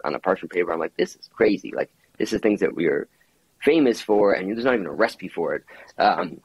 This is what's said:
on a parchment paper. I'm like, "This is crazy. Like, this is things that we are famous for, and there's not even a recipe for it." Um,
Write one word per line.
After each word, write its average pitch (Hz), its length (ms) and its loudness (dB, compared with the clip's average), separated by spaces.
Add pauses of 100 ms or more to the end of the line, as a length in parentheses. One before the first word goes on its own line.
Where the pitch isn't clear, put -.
on 73 100 -2
a - 60 -6
parchment 92 320 -2
paper. 87 220 0
I'm 82 60 -2
like, 80 180 -4
"This - 180 -2
is - 180 -20
crazy. - 380 2
Like, - 180 -4 (280)
this 110 160 -2
is 107 80 -2
things 104 180 2
that - 160 0
we 85 120 0
are 71 200 -2 (560)
famous 139 380 4
for, 104 320 2
and 92 160 -2
there's 117 160 -4
not 131 80 2
even 98 140 -2
a 73 40 -8
recipe 92 360 -2
for 78 260 -4
it." 73 100 -6 (360)
Um, 85 460 0